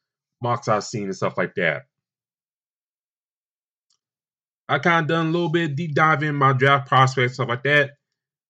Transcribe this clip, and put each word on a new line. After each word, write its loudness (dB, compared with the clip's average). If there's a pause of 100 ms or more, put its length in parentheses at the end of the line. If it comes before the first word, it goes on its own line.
(420)
mocks -4
I've 0
seen -8
and -8
stuff -6
like -4
that. -2 (2750)
I 0
kinda 0
done -2
a -2
little -2
bit -2
deep -6
dive 2
in -4
my 4
draft 2
prospects, 2
stuff -6
like -6
that. 2 (520)